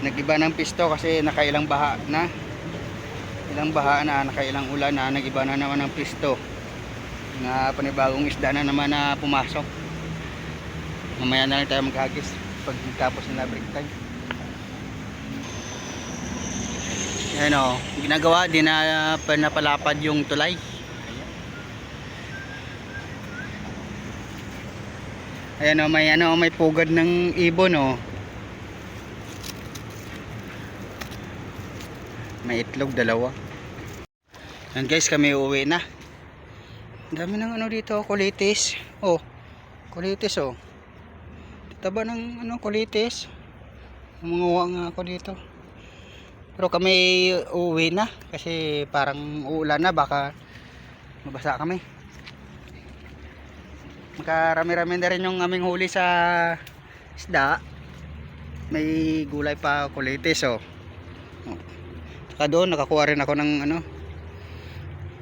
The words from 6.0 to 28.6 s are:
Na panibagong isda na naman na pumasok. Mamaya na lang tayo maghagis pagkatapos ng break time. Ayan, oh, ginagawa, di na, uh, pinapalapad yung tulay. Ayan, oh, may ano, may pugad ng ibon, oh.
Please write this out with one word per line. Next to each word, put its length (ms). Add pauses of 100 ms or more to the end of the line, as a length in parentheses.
Na 320
panibagong 500
isda 300
na 80
naman 320
na 240
pumasok. 480 (1600)
Mamaya 240
na 160
lang 80
tayo 160
maghagis 440 (360)
pagkatapos 640
ng 80 (120)
break 240
time. 300 (3250)
Ayan, 240
oh, 160 (240)
ginagawa, 480
di 160
na, 120 (120)
uh, 280 (120)
pinapalapad 720
yung 240
tulay. 320 (4000)
Ayan, 240
oh, 80
may 240
ano, 240
may 160
pugad 400
ng 400
ibon, 400
oh. 240 (4000)